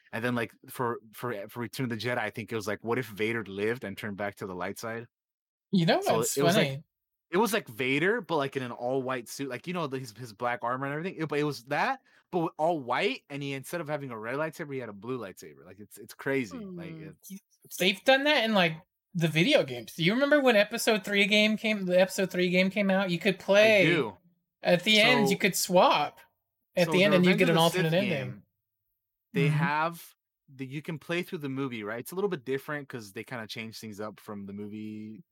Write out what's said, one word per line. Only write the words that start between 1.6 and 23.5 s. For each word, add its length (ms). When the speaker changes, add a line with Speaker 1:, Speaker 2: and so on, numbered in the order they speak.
Speaker 1:
Return 240
of 60
the 60
Jedi, 220
I 120
think 220
it 40
was, 120
like, 160
what 140
if 80
Vader 380
lived 400
and 140
turned 180
back 200
to 100
the 80
light 240
side? 300
Speaker 2:
You 140
know 140
Speaker 1:
So 180
Speaker 2:
what's 180
Speaker 1:
it 60
was, 140
like, 120
Speaker 2:
funny? 160
Speaker 1:
it 80
was, 140
like, 160
Vader, 520
but, 160
like, 200
in 60
an 100
all-white 560
suit, 200
like, 180
you 80
know, 140
the, 100
his, 180
his 160
black 300
armor 240
and 80
everything. 260
It, 80
but 120
it 40
was 200
that, 360
but 100
with 180
all 220
white, 500
and 120
he, 120
instead 260
of 80
having 240
a 60
red 180
lightsaber, 380
he 60
had 80
a 60
blue 240
lightsaber. 480
Like, 140
it's, 180
it's 160
crazy. 640
Like, 220
Speaker 3:
Hmm. 120
Speaker 1:
it's 140
Speaker 2:
They've 260
done 200
that 200
in, 100
like, 220
the 140
video 360
games. 300
Do 100
you 80
remember 280
when 140
Episode 500
Three 220
game 300
came, 300
the 140
Episode 300
Three 200
game 200
came 200
out? 200
You 80
could 200
play 440